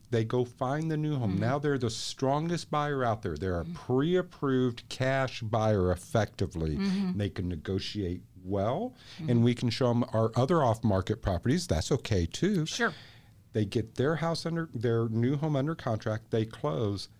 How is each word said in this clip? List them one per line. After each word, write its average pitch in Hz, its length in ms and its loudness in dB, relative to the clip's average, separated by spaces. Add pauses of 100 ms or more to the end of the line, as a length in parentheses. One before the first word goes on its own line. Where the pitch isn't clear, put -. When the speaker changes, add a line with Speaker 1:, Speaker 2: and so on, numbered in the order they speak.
(100)
Speaker 1:
They 113 140 2
go 123 200 0
find 139 460 -4
the 156 60 -2
new 151 200 0
home. 107 180 0
Speaker 2:
Mm-hmm. 101 60 2
Speaker 1:
Now 127 200 0
they're 143 180 2
the 117 100 0
strongest 151 800 -2
buyer 147 360 -2
out 113 180 0
there. 82 140 -4
They're 87 240 -2
a 82 40 -4
Speaker 2:
Mm-hmm. 85 100 -8
Speaker 1:
pre-approved 131 1160 0
cash 131 540 -2
buyer 107 500 2
effectively. 87 840 -2
Speaker 2:
Mm-hmm. 190 380 0
Speaker 1:
They 101 140 -2
can 90 180 -4
negotiate 92 720 -4 (200)
well, 113 540 -2 (240)
Speaker 2:
Mm-hmm. 160 100 -2
Speaker 1:
and 117 140 6
we 120 100 4
can 120 160 -2
show 120 200 2
'em 117 220 2
our 110 220 2
other 147 300 4
off-market 107 580 2
properties. 117 460 0
That's 80 240 0
okay, 95 340 2
too. 170 400 0
Speaker 2:
Sure. 233 260 -2 (600)
Speaker 1:
They 110 120 2
get - 320 -2
their 143 200 2
house 165 300 -2
under, 165 260 -4
their 117 360 2
new 120 280 2
home 151 200 0
under 147 180 0
contract. 110 560 -4
They 110 140 2
close. 113 640 -4 (120)